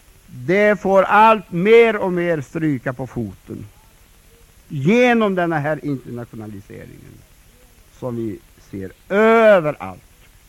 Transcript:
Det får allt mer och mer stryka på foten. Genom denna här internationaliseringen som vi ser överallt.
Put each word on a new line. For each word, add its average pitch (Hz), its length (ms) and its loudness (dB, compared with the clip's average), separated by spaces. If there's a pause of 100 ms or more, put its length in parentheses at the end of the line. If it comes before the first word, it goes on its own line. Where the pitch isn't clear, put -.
(260)
Det 190 560 0
får 190 220 2
allt 220 480 4
mer 220 440 4
och 190 180 -4
mer 175 280 -2
stryka 143 520 -6
på 127 140 -10
foten. 104 580 -12 (1000)
Genom 220 680 2
denna 170 240 -2
här 147 260 -6
internationaliseringen 110 1300 -14 (840)
som 123 160 -8
vi 113 240 -8 (320)
ser 95 200 -12 (180)
överallt. 196 920 2 (480)